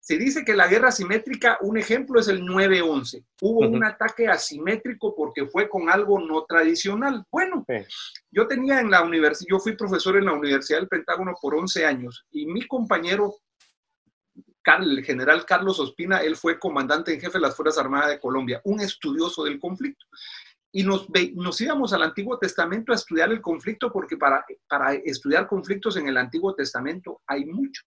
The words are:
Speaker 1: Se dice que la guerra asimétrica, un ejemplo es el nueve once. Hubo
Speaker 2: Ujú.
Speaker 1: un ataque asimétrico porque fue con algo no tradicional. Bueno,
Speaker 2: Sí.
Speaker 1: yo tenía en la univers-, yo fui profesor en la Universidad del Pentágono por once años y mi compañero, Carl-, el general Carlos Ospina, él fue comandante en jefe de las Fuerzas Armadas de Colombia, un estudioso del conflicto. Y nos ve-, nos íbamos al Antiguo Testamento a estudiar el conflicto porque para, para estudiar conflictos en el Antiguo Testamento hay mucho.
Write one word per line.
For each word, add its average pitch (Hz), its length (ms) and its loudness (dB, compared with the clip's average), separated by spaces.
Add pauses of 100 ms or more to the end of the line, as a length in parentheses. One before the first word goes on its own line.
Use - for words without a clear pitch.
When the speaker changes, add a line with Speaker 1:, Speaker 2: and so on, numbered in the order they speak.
Speaker 1:
Se 160 180 -2
dice 269 260 0
que 220 100 2
la 180 120 6
guerra 226 220 6
asimétrica, 226 720 0
un 220 180 0
ejemplo 247 400 2
es 208 80 4
el 190 180 0
nueve 185 380 4
once. 143 420 -2 (160)
Hubo 226 200 2
Speaker 2:
Ujú. 226 160 4
Speaker 1:
un 226 80 2
ataque 226 420 0
asimétrico 196 880 -2
porque - 320 -4
fue 208 220 0
con 175 200 -2
algo 202 320 4
no 156 240 -2
tradicional. 196 880 0
Bueno, 359 380 -2
Speaker 2:
Sí. 123 80 -2 (560)
Speaker 1:
yo 226 160 2
tenía 262 320 2
en 220 100 0
la 180 120 6
univers-, 165 460 2
yo 190 120 4
fui 220 160 -2
profesor 190 420 0
en 196 60 4
la 185 80 2
Universidad 147 480 0
del 185 80 -6
Pentágono 175 520 -4
por 143 140 -2
once 165 320 0
años 123 460 -4
y 151 140 -6
mi 185 200 -6
compañero, 202 680 0 (1300)
Carl-, 160 360 4
el 135 60 -8
general 147 420 2
Carlos 190 320 0
Ospina, 175 400 -2
él 160 160 0
fue 165 240 -2
comandante 156 560 -2
en 135 60 -8
jefe 180 180 -6
de 170 40 2
las 135 140 0
Fuerzas 156 220 0
Armadas 139 320 0
de 143 100 -4
Colombia, 127 440 -2
un 208 160 -2
estudioso 165 640 -4
del 143 160 -4
conflicto. 190 440 -8 (680)
Y 190 100 0
nos 190 260 0
ve-, 175 260 0
nos 175 240 -4
íbamos 269 320 0
al 175 100 4
Antiguo 202 360 -2
Testamento 190 540 -2
a 220 40 4
estudiar 170 340 0
el 220 100 0
conflicto 214 520 -4
porque 185 240 -4
para, 139 280 2 (220)
para 139 280 0
estudiar 147 520 0
conflictos 196 500 -2
en 147 120 -2
el 131 80 0
Antiguo 160 380 -2
Testamento 147 720 -6
hay 139 180 -4
mucho. 220 420 -6